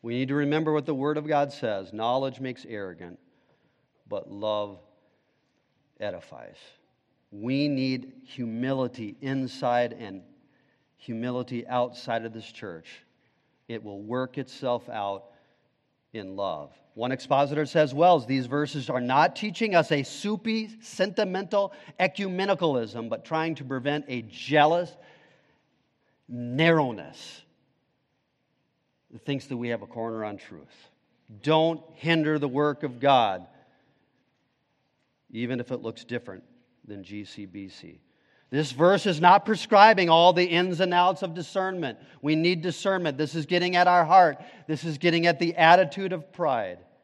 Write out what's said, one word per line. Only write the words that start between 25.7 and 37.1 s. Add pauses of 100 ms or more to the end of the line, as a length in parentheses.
narrowness (1700)
that
thinks
that
we
have
a
corner
on
truth." (520)
Don't (120)
hinder
the
work
of
God, (1800)
even
if
it
looks
different (420)
than
G